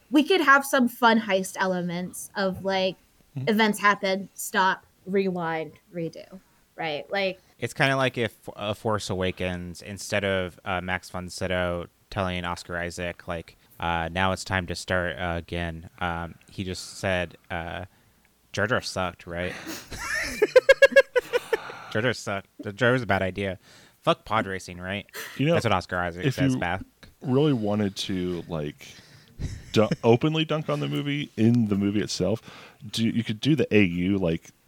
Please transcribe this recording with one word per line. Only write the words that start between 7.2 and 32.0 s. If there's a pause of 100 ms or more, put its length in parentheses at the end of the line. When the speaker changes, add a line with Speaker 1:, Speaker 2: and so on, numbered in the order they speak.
Speaker 3:
It's
kinda
like
if, (240)
uh,
Force
Awakens,
instead
of,
uh,
Max
von
Sydow (220)
telling
Oscar
Isaac,
like, (240)
uh,
"Now
it's
time
to
start,
uh,
again," (120)
um, (140)
he
just
said, (120)
uh, (680)
"Jar
Jar
sucked,
right?" (120)
<laughs> (1300)
"Jar
Jar
sucked. (160)
Jar
Jar
was
a
bad
idea. (420)
Fuck
pod
racing,
right?" (320)
Speaker 2:
You
know,
Speaker 3:
That's
what
Oscar
Isaac
Speaker 2:
if
Speaker 3:
says
Speaker 2:
you
Speaker 3:
back. (400)
Speaker 2:
really
wanted
to,
like, (840)
du-,
<laughs>
openly
dunk
on
the
movie
in
the
movie